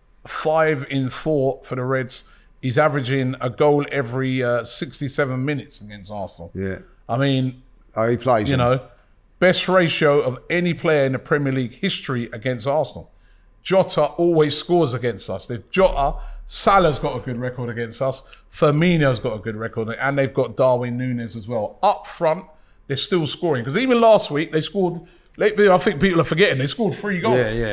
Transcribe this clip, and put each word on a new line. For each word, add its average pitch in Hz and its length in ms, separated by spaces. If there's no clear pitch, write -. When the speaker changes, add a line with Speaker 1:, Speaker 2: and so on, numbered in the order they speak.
Speaker 1:
five 156 640
in 135 200
four 139 540
for 131 120
the 127 100
Reds. 131 400
He's 127 160
averaging 135 640
a 123 100
goal 147 440
every, 131 500
uh, 120 220
sixty-seven 131 800
minutes 139 340
against 104 320
Arsenal. 90 420
Speaker 2:
Yeah. 95 260
Speaker 1:
I 117 80
mean, 131 460
Speaker 2:
Oh, 113 140
he 120 80
plays 120 320
Speaker 1:
you 135 60
Speaker 2:
in. - 40
Speaker 1:
know, 127 220
best 180 300
ratio 160 500
of 123 200
any 175 240
player 151 320
in 131 80
the 127 60
Premier 143 340
League 127 220
history 127 580
against 120 340
Arsenal. 143 420
Jota 175 440
always 160 520
scores 165 360
against 113 360
us. 98 160
They've 117 240
Jota, 156 500
Salah's 180 540
got 131 180
a - 20
good 120 180
record 123 320
against 117 320
us. 131 200
Firmino's 151 680
got 117 160
a 107 40
good 107 180
record, 110 320
and 135 280
they've 135 160
got 117 220
Darwin 123 420
Núñez 120 380
as 107 140
well. 110 340
Up - 240
front, 165 380
they're 135 80
still 160 300
scoring. 131 400
'Cause 139 120
even 247 220
last 220 320
week, 147 220
they 156 80
scored, 170 400
they, 208 320
I 180 80
think 175 220
people 175 220
are - 40
forgetting, 160 340
they 139 80
scored 202 280
three 196 240
goals. 127 180
Speaker 2:
Yeah, 113 140